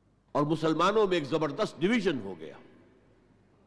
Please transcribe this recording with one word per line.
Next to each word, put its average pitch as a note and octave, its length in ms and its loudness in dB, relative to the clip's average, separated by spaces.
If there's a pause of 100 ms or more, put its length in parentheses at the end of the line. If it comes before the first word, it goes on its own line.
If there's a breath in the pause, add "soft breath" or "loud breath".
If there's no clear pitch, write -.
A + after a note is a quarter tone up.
(360)
और C#3+ 80 4
मुसलमानों E3 640 2
में F3+ 100 0
एक D3+ 60 0
जबरदस्त C#3+ 560 -2
division F3+ 420 0
हो G2 140 -10
गया। D#2 240 -16 (1080)